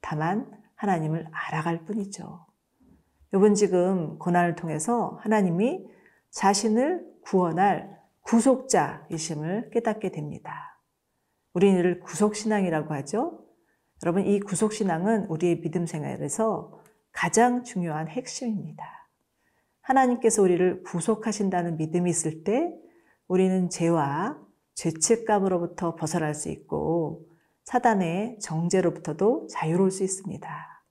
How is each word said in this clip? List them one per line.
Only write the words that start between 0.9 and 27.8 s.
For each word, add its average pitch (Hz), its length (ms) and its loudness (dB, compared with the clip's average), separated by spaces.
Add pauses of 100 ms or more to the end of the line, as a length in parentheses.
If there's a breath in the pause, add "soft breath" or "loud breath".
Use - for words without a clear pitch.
알아갈 160 520 -4
뿐이죠. 196 600 -10 (880)
욥은 202 220 8
지금 180 640 2
고난을 175 380 2
통해서 170 680 -2
하나님이 214 640 2 (440 loud breath)
자신을 226 760 2 (160)
구원할 180 760 0 (240)
구속자이심을 185 1500 0
깨닫게 214 400 -2
됩니다. - 680 -12 (760)
우리는 190 240 6
이를 175 220 2
구속신앙이라고 202 960 0
하죠. 208 500 -4 (580)
여러분, 175 240 0
이 202 140 2
구속신앙은 202 880 0
우리의 165 340 0
믿음 170 260 -2
생활에서 151 960 -4 (300 loud breath)
가장 240 500 2
중요한 160 460 -4
핵심입니다. 220 760 -8 (1000)
하나님께서 247 600 4
우리를 180 400 4
구속하신다는 185 960 -2
믿음이 170 340 0
있을 160 340 -4
때 294 300 0 (540 loud breath)
우리는 185 400 2
죄와 170 720 0 (360)
죄책감으로부터 180 1200 0
벗어날 156 400 -2
수 156 140 -8
있고 151 800 -4 (380 soft breath)
사단의 214 760 0